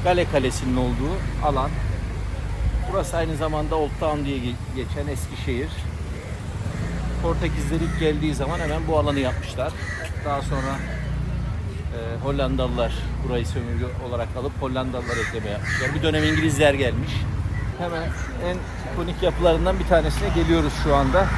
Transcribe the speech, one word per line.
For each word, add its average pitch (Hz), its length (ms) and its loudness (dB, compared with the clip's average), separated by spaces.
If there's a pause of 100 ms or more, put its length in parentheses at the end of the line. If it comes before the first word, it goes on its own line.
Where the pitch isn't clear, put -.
Gale 175 280 6
Kalesi'nin 127 460 2
olduğu 131 680 0
alan. 139 240 2 (1200)
Burası 185 260 0
aynı 160 180 0
zamanda 151 400 0
Old 151 140 2 (100)
Town 151 260 0
diye 139 120 -2
ge-, 120 160 -2 (220)
geçen 143 320 -4
eski - 380 -4
şehir. 135 240 -2 (1500)
Portekizler 156 540 0
ilk 156 240 0
geldiği 151 360 2
zaman 143 240 -2
hemen 160 280 -2
bu 160 120 4
alanı 147 200 2
yapmışlar. 127 540 -2 (520)
Daha 143 160 0
sonra, 135 340 -2 (1200)
e, 113 260 -4
Hollandalılar 127 720 2 (340)
burayı 123 200 0
sömürge 120 380 -2 (240)
olarak 117 180 -2 (120)
alıp 131 120 -4 (100)
Hollandalılar 127 560 -2
ekleme 113 320 -2
yapmışlar. 127 460 -2
Bir 156 80 0
dönem 156 200 4
İngilizler 156 500 4
gelmiş. 131 380 0 (680)
Hemen 165 320 -2 (360)
en 180 120 0 (360)
ikonik 175 300 -2
yapılarından 175 560 4
bir 165 80 0
tanesine 165 420 4
geliyoruz 165 440 4 (100)
şu 143 120 6
anda. 143 320 6 (100)